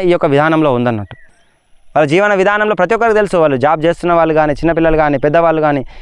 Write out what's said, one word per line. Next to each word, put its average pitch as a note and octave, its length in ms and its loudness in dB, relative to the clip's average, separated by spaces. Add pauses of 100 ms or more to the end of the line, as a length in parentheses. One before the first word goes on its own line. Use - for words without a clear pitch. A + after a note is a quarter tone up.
ఈ - 80 2
యొక్క E3+ 100 -2
విధానంలో D3+ 480 0
ఉందన్నట్టు. A#2+ 420 -4 (800)
వాళ్ళ D3+ 140 2
జీవన G3+ 240 2
విధానంలో G#3 420 0
ప్రతి F3+ 200 0
ఒక్కరికి A3 200 0
తెలుసు, G3+ 220 0
వాళ్ళు D3 200 2
జాబ్ D3 280 0
చేస్తున్న E3+ 280 0
వాళ్ళు D#3+ 200 2
కానీ, D3+ 200 0
చిన్నపిల్లలు D#3+ 440 0
కానీ, D3 200 0
పెద్దవాళ్ళు D#3+ 440 0
కానీ, C#3+ 240 -2 (160)